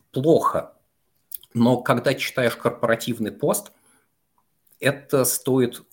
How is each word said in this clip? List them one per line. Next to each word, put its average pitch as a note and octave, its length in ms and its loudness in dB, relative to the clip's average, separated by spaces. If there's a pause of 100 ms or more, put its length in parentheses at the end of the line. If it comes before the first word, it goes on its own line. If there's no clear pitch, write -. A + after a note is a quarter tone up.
(100)
плохо, C#3 600 2 (800)
но A#2+ 280 4
когда C3 340 0
читаешь - 400 -4
корпоративный A2+ 760 -4
пост, - 400 -4 (1080)
это C#3 460 0
стоит B2+ 680 0